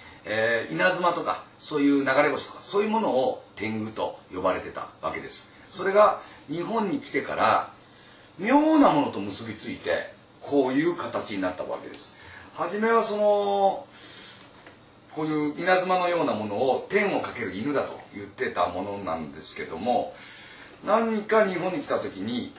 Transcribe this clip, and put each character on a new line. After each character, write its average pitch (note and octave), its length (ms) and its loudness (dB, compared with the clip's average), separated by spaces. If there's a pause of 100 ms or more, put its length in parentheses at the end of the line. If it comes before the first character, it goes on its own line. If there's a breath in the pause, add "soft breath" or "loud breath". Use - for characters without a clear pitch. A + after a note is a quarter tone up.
(240 loud breath)
え A2 460 0
ー、 - 20 -6
稲 F#3 200 2
妻 F3 200 2
と E3 80 -4
か、 - 240 -4 (140)
そ D3+ 220 -4
う - 20 4
い C#3+ 80 6
う C#3 160 4
流 - 0 -
れ C#3+ 240 4
星 B2+ 220 -6
と - 20 -16
か、 - 80 -18
そ G3+ 180 -2
う G#3+ 40 2
い - 20 0
う - 20 -2
も A3 120 2
の G3+ 100 0
を - 340 0 (100)
天 A2 280 -4
狗 G#2+ 80 -6
と - 280 -6 (160)
呼 F2+ 60 -6
ば F#2 140 2
れ E2+ 60 -4
て E2+ 100 -10
た - 180 -10 (140)
わ D2+ 100 -4
け - 80 -8
で - 80 -12
す。 - 220 -12 (240 loud breath)
そ F#3 100 -6
れ F#3+ 80 2
が G3+ 300 6 (280 loud breath)
日 E3+ 120 -4
本 G#3 280 -2
に C#3+ 100 -2
来 - 100 -14
て C#3+ 100 -2
か - 140 -6
ら、 G2+ 360 2 (680 loud breath)
妙 D4 400 6
な B3 140 8
も D3 100 4
の A#2 100 -2
と G#2 80 -6
結 G2+ 240 -6
び A2 80 -10
つ - 140 -10
い G2 100 -6
て、 - 380 -4 (260)
こ C#3 280 2
う C3 40 0
い C#3+ 140 2
う E3+ 100 0
形 G#2 360 -6
に F#2+ 100 -4
な F2+ 80 0
っ - 40 -10
た - 100 -8
わ B1+ 120 -6
け - 140 -12
で - 80 -14
す。 - 180 -12 (380 loud breath)
初 F3 240 -4
め A3+ 120 2
は A#3 140 4
そ G#3 140 -2
の、 G3+ 680 4 (1200 loud breath)
こ D#3 140 -6
う - 20 -2
い D3+ 320 0
う - 20 -8
稲 F3+ 180 6
妻 F#3 200 2
の F3+ 100 2
よ E3+ 140 2
う C#3 40 2
な A#2 80 0
も G#2+ 120 -4
の G2+ 100 -4
を B2+ 320 2
天 G3 280 2
を A#2 40 0
か - 120 -8
け - 80 -10
る F#2 160 -6
犬 C3 160 -4
だ B2+ 100 0
と - 160 -8 (160)
言 G#2 80 -10
っ G2+ 40 -12
て A2+ 260 -6
た F2 160 2
も F2+ 160 -6
の G2+ 140 -6
な F2+ 180 -6
ん D2+ 160 -10
で D#2 100 -14
す - 140 -12
け D2+ 80 -8
ど E2 120 -10
も、 A2 380 -2 (720 loud breath)
何 A3 360 2
か G#3+ 220 4
日 F#3 120 -2
本 F3 160 -2
に D3+ 100 -4
来 - 60 -12
た A#2+ 100 0
時 F#2+ 200 -6
に A2 400 -4